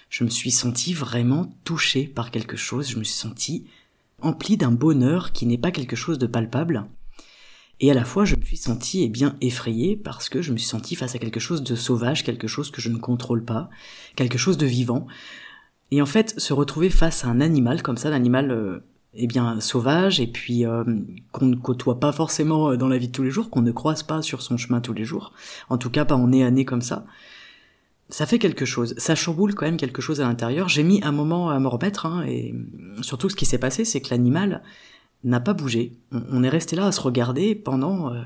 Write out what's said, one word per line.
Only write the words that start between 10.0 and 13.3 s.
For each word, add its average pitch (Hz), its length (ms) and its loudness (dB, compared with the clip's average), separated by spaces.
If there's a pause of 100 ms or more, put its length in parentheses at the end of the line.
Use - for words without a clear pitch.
que 147 140 -2
je 151 100 -4
me 110 60 0
suis 107 100 -4
sentie 113 280 -6
face 127 200 -6
à 117 40 -8
quelque 113 200 -6
chose 151 240 -4
de 120 120 -2
sauvage, 123 500 0
quelque 113 220 -4
chose 147 240 -6
que 120 100 -10
je 131 80 -4
ne 117 80 0
contrôle 120 480 -2